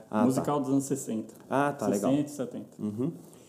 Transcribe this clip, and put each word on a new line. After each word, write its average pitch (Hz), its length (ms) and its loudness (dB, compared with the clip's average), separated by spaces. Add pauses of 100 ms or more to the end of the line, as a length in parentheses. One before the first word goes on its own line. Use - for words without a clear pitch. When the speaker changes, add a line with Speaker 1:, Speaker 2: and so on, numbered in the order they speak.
Speaker 1:
Ah, 107 100 2
tá. 120 60 6
Speaker 2:
Musical 135 340 2
dos 131 100 -2
anos 135 140 4
sessenta. 120 500 -4 (160)
Speaker 1:
Ah, 143 220 2
tá, 110 160 -2
legal. 101 240 2
Speaker 2:
Sessenta 147 180 2
e - 40 -14
setenta. - 500 -10
Speaker 1:
Uhum. 113 280 -2 (380)